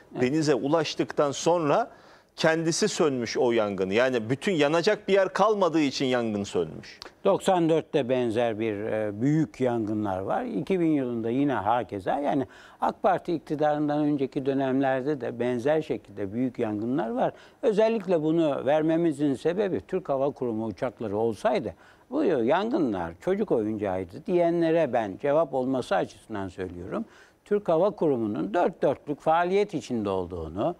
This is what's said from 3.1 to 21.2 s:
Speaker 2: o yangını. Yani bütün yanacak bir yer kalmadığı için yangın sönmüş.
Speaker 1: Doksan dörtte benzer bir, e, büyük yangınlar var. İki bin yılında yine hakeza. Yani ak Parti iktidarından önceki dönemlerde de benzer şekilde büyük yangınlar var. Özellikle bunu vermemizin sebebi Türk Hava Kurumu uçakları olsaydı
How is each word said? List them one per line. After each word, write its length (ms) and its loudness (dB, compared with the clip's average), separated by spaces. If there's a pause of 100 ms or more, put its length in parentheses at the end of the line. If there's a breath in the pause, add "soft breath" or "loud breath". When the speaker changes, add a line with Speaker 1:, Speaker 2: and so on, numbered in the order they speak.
Speaker 2:
o 160 4
yangını. 420 0
Yani 360 2
bütün 220 0
yanacak 560 2
bir 40 4
yer 160 4
kalmadığı 520 2
için 260 0
yangın 380 0
sönmüş. 560 -6 (240 loud breath)
Speaker 1:
Doksan 440 4
dörtte 400 0
benzer 500 0
bir, 160 -2
e, 460 -4
büyük 400 0
yangınlar 600 0
var. 240 -4
İki 360 -2
bin 100 2
yılında 400 -2
yine 220 0
hakeza. 640 -2
Yani 280 -2 (340 loud breath)
ak 220 -2
Parti 320 0
iktidarından 720 0
önceki 420 -2
dönemlerde 720 0
de 200 -6
benzer 420 0
şekilde 500 -6
büyük 260 -4
yangınlar 520 -2
var. 220 -2 (300 loud breath)
Özellikle 600 2
bunu 440 0
vermemizin 680 2
sebebi 460 -2
Türk 280 -6
Hava 220 0
Kurumu 360 -4
uçakları 500 -6
olsaydı 580 0 (360 loud breath)